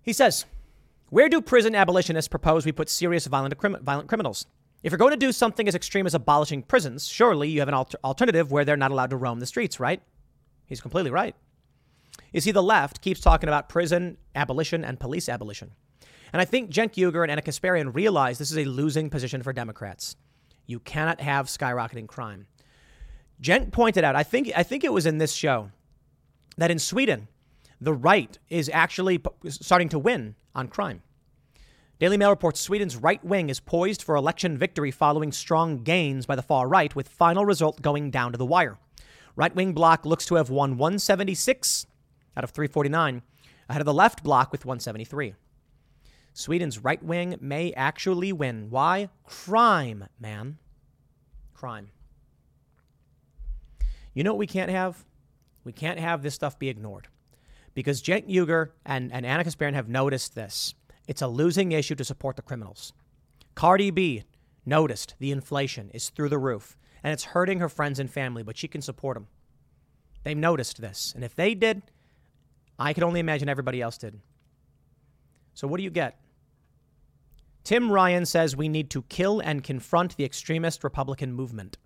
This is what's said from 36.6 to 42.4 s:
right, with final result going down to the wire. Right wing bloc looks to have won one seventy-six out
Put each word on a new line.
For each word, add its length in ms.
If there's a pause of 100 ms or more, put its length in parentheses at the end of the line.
right, 280
with 120
final 380
result 360
going 280
down 220
to 60
the 80
wire. 340 (560)
Right 200
wing 180
bloc 320
looks 220
to 80
have 140
won 280
one 200
seventy-six 880 (500)
out 80